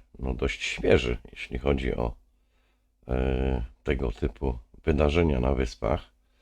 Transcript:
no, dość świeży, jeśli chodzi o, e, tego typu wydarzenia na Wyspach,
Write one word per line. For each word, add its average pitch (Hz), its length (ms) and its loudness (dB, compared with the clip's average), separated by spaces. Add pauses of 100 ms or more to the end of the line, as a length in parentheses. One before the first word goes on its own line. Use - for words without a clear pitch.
(180)
no, 65 160 -4
dość - 280 -2
świeży, 62 560 2 (140)
jeśli - 260 -8
chodzi 65 360 0
o, 60 220 -2 (920)
e, 64 560 0 (180)
tego 65 300 -2
typu 67 460 -4 (260)
wydarzenia 76 560 4
na 65 140 2
Wyspach, - 580 -2 (300)